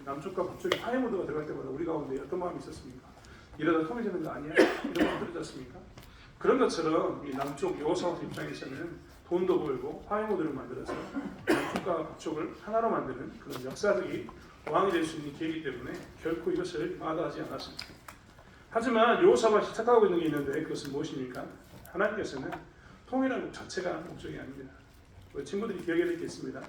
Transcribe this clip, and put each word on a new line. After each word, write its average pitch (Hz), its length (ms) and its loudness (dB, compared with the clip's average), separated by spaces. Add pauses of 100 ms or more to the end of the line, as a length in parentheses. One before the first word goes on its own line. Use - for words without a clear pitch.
남쪽과 156 400 -4
북쪽이 175 340 -2
화해 240 200 -2
모드가 202 280 0
들어갈 151 200 -4
때마다 139 240 -6
우리 143 140 -4
가운데 143 360 -2
어떤 156 180 -6
마음이 175 220 -4
있었습니까? - 480 -14 (500)
"이러다 160 300 4
통일되는 202 340 -2
거 - 80 -4
아니야?" 147 240 -6 (400)
이런 - 140 4
마음 - 160 -2
들지 - 140 -6
않습니까? - 400 -10 (600)
그런 240 200 6
것처럼 160 680 2
이 139 100 -6
남쪽 143 440 -2
여호사밧 165 440 0
입장에서는 - 760 -8 (300)
돈도 180 360 4
벌고 135 440 -4
화해 214 180 0
모드를 165 260 0
만들어서 127 400 -6 (540)
남쪽과 - 640 0
북쪽을 156 540 -4
하나로 220 280 2
만드는 131 500 -4
그런 131 240 -8
역사적인 151 640 0 (420)
왕이 185 220 4
될 165 120 2
수 160 120 -4
있는 147 180 -8
기회이기 160 280 -4
때문에 131 300 -6 (300)
결코 170 280 -2
이것을 156 480 -2
마다하지 160 440 -2
않았습니다. 135 420 -8 (840)
하지만 226 520 6
여호사밧이 214 520 8
착각하고 226 320 8
있는 175 140 4
게 156 60 2
있는데 147 360 0
그것은 139 300 -4
무엇입니까? 135 520 -4 (480)
하나님께서는 170 580 -2 (560)
통일한 254 360 0
것 160 100 -6
자체가 - 400 -4 (160)
목적이 151 300 -10
아닙니다. 135 340 -12 (600)
우리 139 120 -6
친구들이 202 400 -4
기억해야 170 220 4
될 170 120 0
게 143 60 -6
있습니다. 131 440 -8